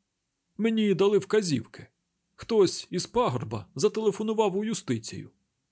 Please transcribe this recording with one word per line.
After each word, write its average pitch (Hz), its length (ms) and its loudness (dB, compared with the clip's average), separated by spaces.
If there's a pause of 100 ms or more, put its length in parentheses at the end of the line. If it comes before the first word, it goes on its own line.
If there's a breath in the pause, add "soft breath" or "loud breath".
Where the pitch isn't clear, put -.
(580)
Мені 214 360 2
дали 202 240 4
вказівки. 175 720 -2 (480)
Хтось - 540 2
із 175 160 -2
пагорба 117 600 -2 (100)
зателефонував 214 840 0
у 214 60 -2
юстицію». 127 680 -4 (400)